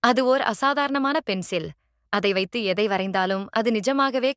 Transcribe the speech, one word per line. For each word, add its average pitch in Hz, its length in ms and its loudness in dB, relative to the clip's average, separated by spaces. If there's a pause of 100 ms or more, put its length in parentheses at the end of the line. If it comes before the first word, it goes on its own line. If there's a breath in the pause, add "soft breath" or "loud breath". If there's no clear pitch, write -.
அது 247 240 4
ஓர் 262 160 4
அசாதாரணமான 277 800 0
பென்சில். 180 500 -4 (380)
அதை 202 240 0
வைத்து 190 300 -2
எதை 196 260 0
வரைந்தாலும் 190 600 -2
அது 226 200 0
நிஜமாகவே 262 680 0